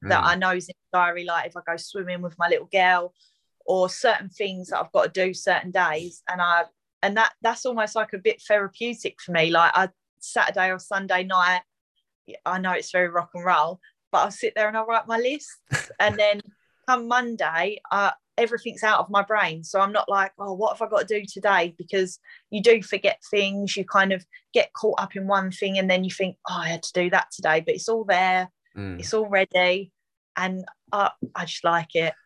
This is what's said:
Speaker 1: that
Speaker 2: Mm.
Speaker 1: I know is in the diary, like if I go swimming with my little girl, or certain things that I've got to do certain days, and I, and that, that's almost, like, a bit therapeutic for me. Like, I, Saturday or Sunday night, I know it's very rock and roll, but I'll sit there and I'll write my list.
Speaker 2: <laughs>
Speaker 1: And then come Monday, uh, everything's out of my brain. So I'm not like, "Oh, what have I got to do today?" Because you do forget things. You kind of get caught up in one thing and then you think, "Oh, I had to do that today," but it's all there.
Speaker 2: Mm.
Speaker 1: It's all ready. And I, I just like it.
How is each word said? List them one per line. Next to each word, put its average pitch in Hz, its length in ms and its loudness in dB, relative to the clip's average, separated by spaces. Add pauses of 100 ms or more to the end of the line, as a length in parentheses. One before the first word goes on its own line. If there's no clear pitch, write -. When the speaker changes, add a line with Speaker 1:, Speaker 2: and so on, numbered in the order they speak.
Speaker 1:
that 185 200 2
Speaker 2:
Mm. - 40 2
Speaker 1:
I 175 100 4
know 185 140 0
is 180 180 -4
in 185 60 -16 (180)
the 180 60 2
diary, 175 260 0
like 170 220 -4
if 170 100 -14
I 175 100 -12
go 170 120 -4
swimming 180 440 -8
with 175 160 -10
my 175 100 0
little 175 220 0
girl, 180 440 4 (540)
or 185 200 4
certain 196 400 0
things 185 400 -8
that - 100 -4
I've - 140 -6
got 170 200 2
to 185 140 0
do 185 80 -4
certain 180 380 0
days, 170 560 -2
and 180 120 -4
I, 170 240 2 (380)
and 202 140 0
that, 220 160 2 (100)
that's 233 240 -2
almost, 226 300 -2
like, 214 160 -2
a 202 60 -6
bit 208 280 0
therapeutic 214 720 -2
for - 120 -10
me. 165 180 2
Like, 165 240 6
I, 185 140 2 (320)
Saturday 185 500 0
or 185 80 -4
Sunday 190 460 -4
night, 180 380 2 (800)
I 180 140 -2
know 185 140 -2
it's - 200 -6
very 180 160 2
rock 170 260 -4
and 175 100 -10
roll, 175 360 2 (320)
but 190 60 4
I'll 196 120 2
sit - 240 -4
there 214 140 2
and 214 80 -4
I'll 220 100 -2
write 226 220 0
my 226 100 -2
list. 262 320 -4 (220)
Speaker 2:
<laughs> - 260 -6
Speaker 1:
And 208 180 2
then 208 260 2 (440)
come 240 220 0
Monday, 208 720 0 (100)
uh, 196 220 2 (260)
everything's 226 460 -2
out 214 160 4
of - 100 -4
my 226 120 4
brain. 175 420 -2
So 196 160 0
I'm 196 120 2
not 214 160 0
like, 196 300 2
"Oh, 202 160 -6
what 208 220 0
have 220 100 -4
I - 40 -6
got 202 180 2
to 214 120 -2
do 208 60 -8
today?" 190 500 0
Because 185 420 -4 (320)
you 208 120 -4
do 226 200 6
forget 196 380 -2 (100)
things. 202 460 -2
You 190 80 -4
kind 190 280 4
of 185 120 -4 (300)
get - 200 2
caught - 260 0
up 196 160 -4
in 190 100 -6
one 190 240 0
thing 190 280 -4
and 190 120 2
then 185 140 2
you 185 60 -4
think, 185 260 -4 (120)
"Oh, 175 120 -4
I 165 80 -4
had 165 160 -4
to - 80 -8
do 180 180 0
that 185 220 2
today," 160 280 0
but 160 140 -2
it's - 140 -8
all 226 160 -2
there. 185 440 2 (280)
Speaker 2:
Mm. 101 240 -8
Speaker 1:
It's - 140 -6
all 220 120 0
ready. 190 640 2 (460)
And 185 280 -4 (280)
I, 202 180 2 (240)
I 180 120 -8
just - 180 -8
like 170 320 0
it. 160 160 0 (140)